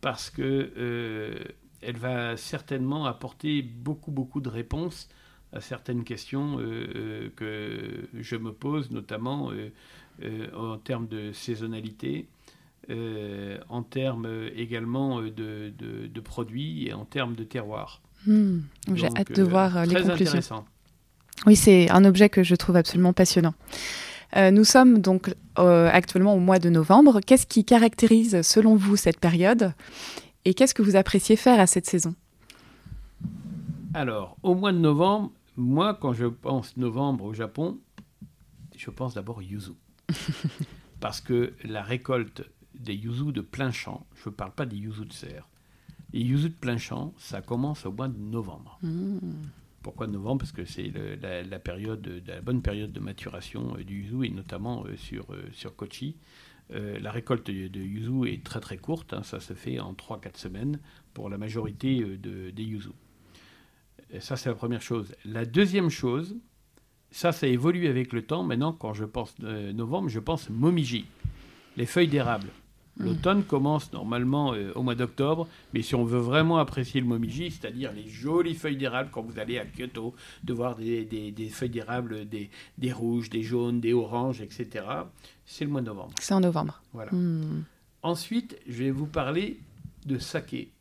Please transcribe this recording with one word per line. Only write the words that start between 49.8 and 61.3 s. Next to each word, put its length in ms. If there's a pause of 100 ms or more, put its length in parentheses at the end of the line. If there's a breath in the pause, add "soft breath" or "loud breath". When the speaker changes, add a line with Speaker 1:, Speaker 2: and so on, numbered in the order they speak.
Speaker 1:
Pourquoi 240
novembre ? 320
Parce 140
que 120
c'est 220
le, 280
la, 280
la 160
période, 680
la 160
bonne 200
période 300
de 80
maturation, 800
euh, 60
du 200
yuzu, 220
et 40
notamment, 560
euh, 100
sur, 380
euh, 180
sur 240
Kochi. 400 (560 soft breath)
Euh, 280
la 120
récolte 400
de, 160
de 140
yuzu 500
est 120
très, 180
très 160
courte, 360
hein, 100
ça 180
se 120
fait 260
en 140
trois, 280
quatre 160
semaines 420 (340 soft breath)
pour 160
la 80